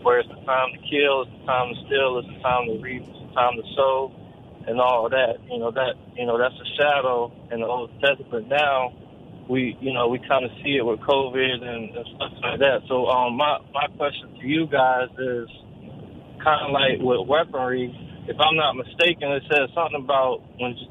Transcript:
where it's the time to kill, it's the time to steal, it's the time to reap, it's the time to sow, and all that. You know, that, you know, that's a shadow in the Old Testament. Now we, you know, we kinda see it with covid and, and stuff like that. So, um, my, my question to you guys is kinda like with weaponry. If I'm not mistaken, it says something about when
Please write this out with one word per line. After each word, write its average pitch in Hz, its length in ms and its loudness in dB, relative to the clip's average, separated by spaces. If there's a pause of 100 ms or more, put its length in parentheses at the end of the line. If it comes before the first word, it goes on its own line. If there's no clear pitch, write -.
where 123 160 6
it's 117 100 -2
the - 160 -18
time 131 280 0
to 123 40 -16 (120)
kill, 139 340 2
it's 117 160 -10
the - 60 -16
time 127 300 0
to - 100 -12
steal, 135 340 2
it's 123 100 -10
the - 120 -16
time 123 260 2
to 110 120 -4
reap, 127 240 -10
it's - 160 -18 (100)
the - 60 -20
time 123 220 4
to 113 60 -8 (120)
sow, 135 360 2 (560)
and 117 120 -2
all 123 300 4
that. 127 260 2 (160)
You 170 80 -6
know, 117 120 -2
that, 127 240 -2 (200)
you 123 100 -4
know, 117 120 2
that's 127 180 2
a - 100 -16 (120)
shadow 127 540 2 (200)
in 117 80 -6
the 113 80 -2
Old 120 320 -4
Testament. 131 480 0
Now 135 460 0 (560)
we, 127 320 0
you 131 100 -4
know, 123 160 0
we 120 120 0
kinda 127 280 0 (160)
see 143 140 0
it 120 80 2
with 110 160 0
covid 131 600 0
and, 117 340 -10
and 117 100 -10 (100)
stuff - 160 -8 (100)
like - 180 -6
that. 127 280 4
So, 127 200 0
um, 123 280 2
my, 147 220 2 (160)
my 143 140 -2 (100)
question - 420 -6
to 123 80 -10
you 156 200 0
guys 127 500 2
is 123 320 -4 (880)
kinda 147 340 2
like 135 300 4
with 123 260 2
weaponry. 127 640 0 (360)
If 117 120 -8
I'm 156 160 4
not 147 220 2
mistaken, 156 540 0
it 139 200 -2
says 143 220 2
something 151 300 -2
about 131 380 2 (180)
when 123 160 -4 (160)